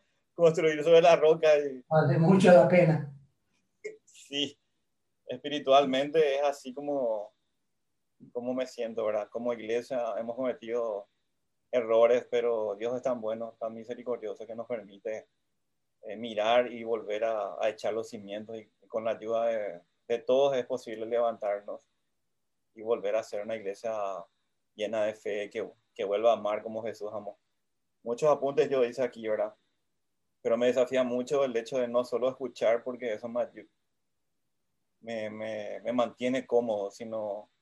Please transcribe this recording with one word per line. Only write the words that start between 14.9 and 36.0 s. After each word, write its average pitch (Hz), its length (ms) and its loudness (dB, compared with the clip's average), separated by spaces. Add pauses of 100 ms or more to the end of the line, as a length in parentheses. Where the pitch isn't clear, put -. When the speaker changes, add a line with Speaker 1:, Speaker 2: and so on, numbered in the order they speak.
Speaker 1:
eh, 104 120 -12
mirar 117 520 0
y 117 140 -12
volver 107 400 -4
a, 104 380 -4
a 110 80 0
echar 107 240 -6
los 110 160 -6
cimientos 107 480 -12
y 107 120 -18 (200)
con 113 160 -6
la 113 60 -2
ayuda 110 340 -4
de, 104 360 -4 (280)
de 117 100 0
todos 135 380 2
es 123 80 -4
posible 113 400 -8
levantarnos 107 760 -4 (920)
y 110 60 -18
volver 104 340 -2
a 110 80 -2
ser 104 200 -8
una 113 120 -8
iglesia 107 380 -8 (840)
llena 107 300 -2
de 107 80 -2
fe, 104 360 -6
que, 107 160 -6 (300)
que 110 80 -6
vuelva 107 280 2
a - 20 6
amar 104 280 -4
como 110 220 -10
Jesús 104 300 -10
amó. 104 260 -12 (640)
Muchos 123 260 0
apuntes 139 400 2
yo 131 140 2
hice 123 180 -4
aquí, 117 240 -6
¿verdad? 107 300 -2 (840)
Pero 113 160 0
me 123 100 2
desafía 127 380 2
mucho 127 400 -2
el 123 100 -4
hecho 117 220 -4
de 123 100 -2
no 120 160 0
solo 123 240 -2
escuchar, 120 560 -2
porque 120 300 -8
eso 117 160 -10
me 120 140 -6
ayu-, 101 260 -14 (1300)
me, 110 300 -8
me, 107 560 -10
me 120 80 -4
mantiene 123 520 -2